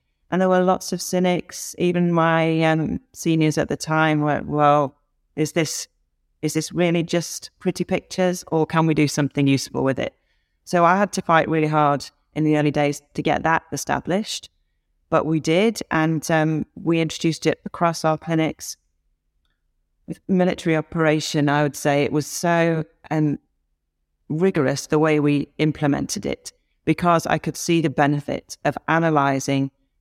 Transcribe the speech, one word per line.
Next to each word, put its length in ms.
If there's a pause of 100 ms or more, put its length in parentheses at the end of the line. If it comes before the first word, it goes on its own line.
(320)
And 100
there 80
were 140
lots 300
of 80
cynics, 760
even 340
my, 520
um, 360 (140)
seniors 440
at 100
the 100
time 440
were, 240
"Well, 500 (400)
is 180
this, 340 (540)
is 120
this 180
really 320
just 560
pretty 240
pictures 680
or 140
can 200
we 80
do 140
something 400
useful 360
with 160
it?" 140 (520)
So 200
I 120
had 160
to 80
fight 280
really 180
hard 420 (240)
in 100
the 140
early 140
days 300 (120)
to 80
get 220
that 200 (100)
established, 760 (600)
but 160
we 160
did. 400 (100)
And, 400
um, 340 (100)
we 260
introduced 440
it 200
across 400
our 120
clinics. 600 (1300)
With 220
military 480
operation, 720
I 120
would 140
say 280
it 100
was 120
so, 600 (260)
um, 260 (920)
rigorous 580
the 100
way 220
we 380
implemented 680
it 280 (320)
because 420
I 100
could 200
see 240
the 80
benefit 720
of 140 (100)
analysing 840 (300)